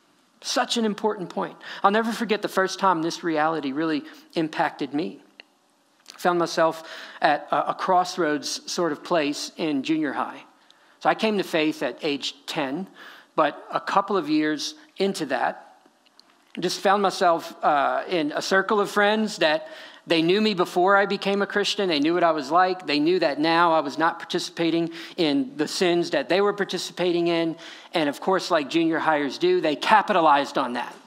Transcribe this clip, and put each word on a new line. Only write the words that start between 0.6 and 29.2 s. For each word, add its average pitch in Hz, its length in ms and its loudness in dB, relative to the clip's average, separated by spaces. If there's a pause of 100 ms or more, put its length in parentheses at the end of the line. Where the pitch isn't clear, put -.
an 226 80 2
important 202 440 -2
point. 170 280 -6 (260)
I'll 202 80 6
never 226 200 2
forget 202 300 -2
the 175 60 -2
first 190 320 0
time 180 220 2
this 160 220 -4
reality 156 500 0
really 156 300 -2 (300)
impacted 156 600 -2
me. 180 280 -6 (960)
Found 175 220 0
myself 160 440 0 (380)
at 151 300 0
a, 151 180 0
a 160 40 -4
crossroads 175 1000 0
sort 170 200 -2
of 143 120 -8
place 147 540 -2
in 151 240 -2
junior 147 320 0
high. 113 300 -6 (560)
So 156 100 2
I 170 60 4
came 214 220 0
to 175 60 2
faith 156 380 0
at 131 220 -4
age 143 320 -4 (100)
ten, 156 420 -4 (480)
but 151 360 0
a 156 80 -4
couple 196 380 0
of 151 120 -2
years 151 460 0 (220)
into 190 300 -2
that, 131 500 -4 (840)
just 175 200 -4
found 202 220 2
myself, 175 600 0
uh, 139 440 2
in 151 260 -2
a 165 80 -4
circle 190 380 2
of 196 120 0
friends 208 460 2
that 156 300 0 (380)
they 165 160 2
knew 185 200 4
me 214 120 2
before 180 420 2
I 202 100 4
became 202 360 -2
a 196 60 0
Christian. 202 400 -2
They 156 120 0
knew 156 140 2
what 175 100 2
I 165 80 4
was 147 200 -4
like. 180 340 2
They 147 140 0
knew 170 200 2
that 147 200 0
now 165 340 4
I 160 60 4
was 139 180 -4
not 160 220 0
participating 165 720 -2 (240)
in 139 420 0
the 147 100 -2
sins 170 420 0
that 143 180 -2
they 185 140 2
were 202 120 2
participating 175 720 -2
in. 165 280 0 (380)
And 156 160 0
of 139 100 -6
course, 185 320 0
like 147 180 2
junior 165 300 2
hires 143 380 0